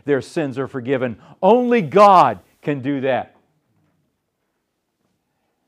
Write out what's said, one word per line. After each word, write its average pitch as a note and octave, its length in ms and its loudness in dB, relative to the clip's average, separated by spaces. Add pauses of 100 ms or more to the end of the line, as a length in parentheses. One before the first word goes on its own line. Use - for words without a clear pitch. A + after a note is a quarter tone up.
their C#3 160 -2
sins C#3 380 -8
are C3 80 -8
forgiven? B2 520 -6 (220)
Only A#3+ 400 2
God E3 580 4 (220)
can C#3+ 200 -6
do C#3 200 -6
that." B2 340 -6 (2250)